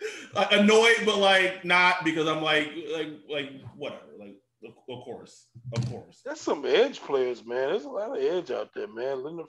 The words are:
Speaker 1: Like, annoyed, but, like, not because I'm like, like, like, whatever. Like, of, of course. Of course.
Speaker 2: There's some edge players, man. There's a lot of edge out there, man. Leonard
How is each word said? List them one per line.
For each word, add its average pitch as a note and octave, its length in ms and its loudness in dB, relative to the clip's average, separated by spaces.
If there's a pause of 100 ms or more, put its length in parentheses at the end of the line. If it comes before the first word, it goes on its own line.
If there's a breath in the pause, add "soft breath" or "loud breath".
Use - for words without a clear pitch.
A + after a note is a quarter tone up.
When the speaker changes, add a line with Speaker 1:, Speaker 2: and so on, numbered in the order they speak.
(360 loud breath)
Speaker 1:
Like, G3+ 160 0
annoyed, A3 440 6 (120)
but, G3+ 100 2
like, F#3+ 480 4
not F3+ 400 4
because D#3+ 220 2
I'm D#3 160 0
like, D3+ 260 2 (240)
like, D#3 140 -4 (200)
like, C#3 220 -6 (260)
whatever. C3+ 280 -10 (160)
Like, G2+ 160 -18 (280)
of, A#2 100 -18 (220)
of A#2+ 80 -14
course. F#2 440 -18 (280)
Of B2 140 -2
course. - 340 -14
Speaker 2:
There's D4+ 160 -10
some D#3+ 280 -4
edge A3 340 2
players, B2+ 420 -2
man. B2+ 280 -2
There's B3 140 -2
a C#4+ 40 -12
lot A#3 260 -6
of C3 80 -2
edge D#3+ 280 -2
out G#2+ 240 -4
there, G#2 120 -8
man. B2+ 360 -6
Leonard D#3+ 260 -12